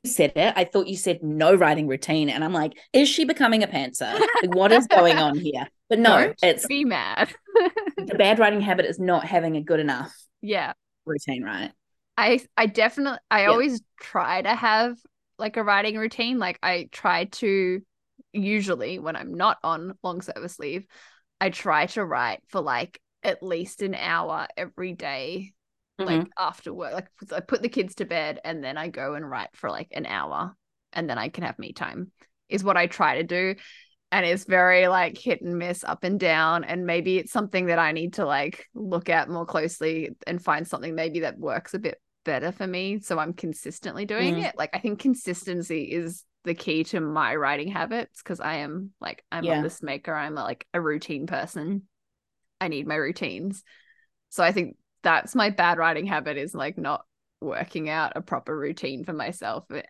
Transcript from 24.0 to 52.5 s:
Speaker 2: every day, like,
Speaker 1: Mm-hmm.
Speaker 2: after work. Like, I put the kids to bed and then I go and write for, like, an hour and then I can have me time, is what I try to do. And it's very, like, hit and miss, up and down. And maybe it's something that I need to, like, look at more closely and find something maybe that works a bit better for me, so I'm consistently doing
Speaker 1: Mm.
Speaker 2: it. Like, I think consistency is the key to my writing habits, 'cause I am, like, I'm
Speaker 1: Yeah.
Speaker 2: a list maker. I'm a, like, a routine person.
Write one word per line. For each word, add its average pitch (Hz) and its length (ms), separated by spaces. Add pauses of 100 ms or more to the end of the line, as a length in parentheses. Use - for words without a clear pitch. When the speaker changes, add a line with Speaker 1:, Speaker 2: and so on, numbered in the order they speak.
Speaker 2:
every 185 340
day, 170 640 (440)
like, 175 220
Speaker 1:
Mm-hmm. 175 80 (100)
Speaker 2:
after - 360
work. 175 180
Like, 185 160 (240)
I 135 80
put - 220
the 240 80
kids 185 260
to 208 80
bed 156 400
and 160 180
then 135 140
I 156 120
go 143 260
and 151 140
write 123 280
for, - 140
like, - 220
an 156 120
hour 87 500 (380)
and 165 160
then 123 100
I 120 120
can 180 140
have 113 140
me - 140
time, - 400 (360)
is 196 140
what 190 140
I 175 120
try 156 280
to 160 80
do. 180 300 (580)
And 185 140
it's 180 180
very, 180 440
like, 180 280
hit - 240
and 175 180
miss, 175 260
up - 200
and 190 160
down. 160 440
And 180 200
maybe 175 320
it's - 160
something 196 340
that 170 120
I 156 140
need 165 220
to, 190 120
like, 143 480
look 185 340
at 160 220
more 170 160
closely 160 640 (160)
and 170 140
find 165 280
something 160 260
maybe 160 260
that 156 180
works 147 340
a 190 60
bit - 200 (260)
better 151 280
for 190 140
me, 190 340
so 180 180
I'm 156 140
consistently 170 720
doing 196 300
Speaker 1:
Mm. 165 100
Speaker 2:
it. - 120
Like, 151 180
I 185 40
think 208 220
consistency 175 840
is 170 400 (200)
the 170 100
key 160 300
to 180 160
my 151 340
writing 147 340
habits, 196 540
'cause 175 160
I - 180
am, 156 440
like, - 320
I'm 165 120
Speaker 1:
Yeah. 165 160
Speaker 2:
a - 20
list 165 200
maker. 147 320
I'm 151 220
a, 139 60
like, - 320
a 175 60
routine 151 460
person. 180 600 (720)